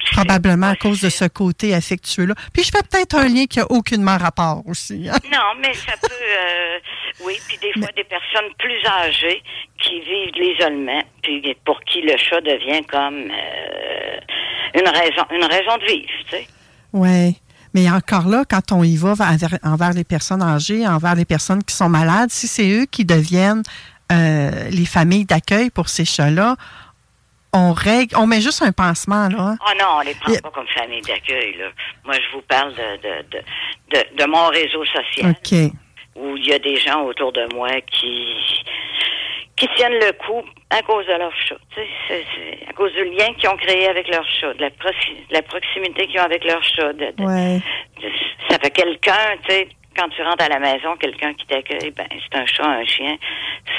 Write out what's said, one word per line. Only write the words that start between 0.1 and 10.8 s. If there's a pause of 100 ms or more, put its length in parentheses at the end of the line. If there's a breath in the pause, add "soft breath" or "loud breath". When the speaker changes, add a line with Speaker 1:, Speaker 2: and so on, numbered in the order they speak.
Speaker 2:
Probablement
à
cause
de
Speaker 1:
possible.
Speaker 2:
ce
côté
affectueux-là. (200 loud breath)
Puis
je
fais
peut-être
un
lien
qui
n'a
aucunement
rapport
aussi,
hein. (160)
Speaker 1:
Non,
mais
ça
peut,
euh, (460 loud breath)
oui, (140)
puis
des
fois,
Speaker 2:
Mais
Speaker 1:
des
personnes
plus
âgées (400 loud breath)
qui
vivent
de
l'isolement, (200)